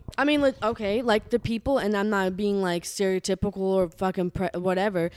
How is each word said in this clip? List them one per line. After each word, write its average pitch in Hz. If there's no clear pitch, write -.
I 262
mean, 294
like, 269
okay, 220
like, 220
the 240
people, 233
and 208
I'm 202
not 190
being, 202
like, 175
stereotypical 190
or 190
fucking 185
pre-, 185
whatever, 180